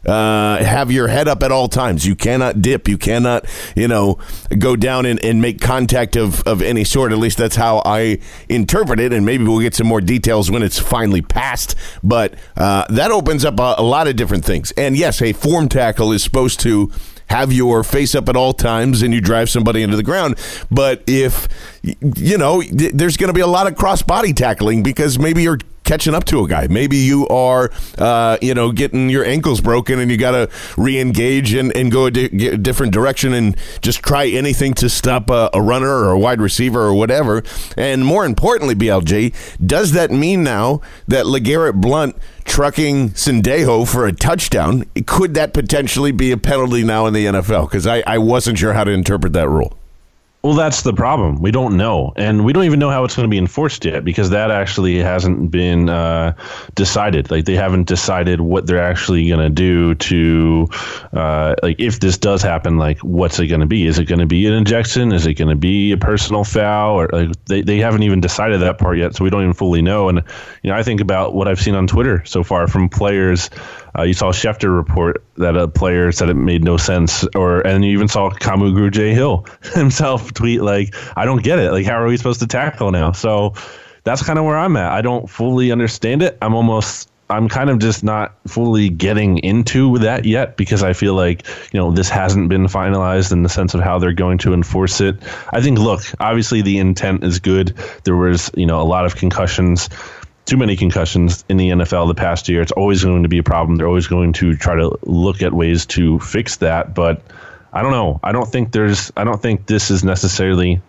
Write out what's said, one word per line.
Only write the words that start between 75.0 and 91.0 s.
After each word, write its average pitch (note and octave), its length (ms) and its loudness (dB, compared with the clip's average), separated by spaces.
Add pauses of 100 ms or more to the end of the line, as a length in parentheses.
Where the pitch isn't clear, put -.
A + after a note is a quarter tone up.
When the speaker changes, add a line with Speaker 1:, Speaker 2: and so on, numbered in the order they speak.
Speaker 2:
that E2+ 180 0
a F2 120 0
player F2 440 0
said E2+ 180 0
it E2+ 60 0
made E2 280 0
no E2+ 140 2
sense, F2 480 0 (100)
or, F2+ 260 2
and F#2+ 240 2
you G2+ 60 2
even G2+ 160 2
saw G2 220 0
Kamu G2 440 0
Grugier-Hill G#2+ 720 0 (140)
<laughs> - 140 -14
himself C3+ 600 0
tweet, A#2 280 0
like, G2+ 340 -2 (200)
"I G2 100 -2
don't B2+ 180 0
get D#3+ 160 2
it. F#2+ 120 2
Like, G2 140 0
how A#2 160 -2
are A#2 60 0
we B2 100 0
supposed A#2+ 240 -2
to A#2 60 -4
tackle B2 440 -2
now?" E2 220 2
So G#2 400 0 (500)
that's C3 200 -2
kinda D#3 200 0
where D3+ 140 0
I'm E3+ 180 0
at. F2+ 160 0
I G2+ 100 -2
don't B2 280 -4
fully B2+ 420 0
understand A#2 500 -2
it. - 200 -2
I'm A2 120 0
almost, A2+ 560 0 (200)
I'm A2 200 0
kind C3+ 220 0
of A#2 80 2
just G#2+ 240 0
not G#2+ 320 -4 (120)
fully A2 420 0
getting F#2+ 500 0
into A#2+ 600 2
that A2+ 260 0
yet A#2 320 0
because G2+ 260 0
I F#2 100 0
feel G2 220 0